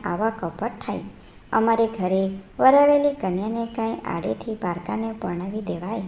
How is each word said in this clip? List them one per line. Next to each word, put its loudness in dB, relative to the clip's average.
આવા 0
કપટ -6
થાય. -6
અમારે 4
ઘરે 0
વરાવેલી 6
કન્યાને -2
કાંઈ -4
આડેથી -4
પારકાને -4
પરણાવી -4
દેવાય. -4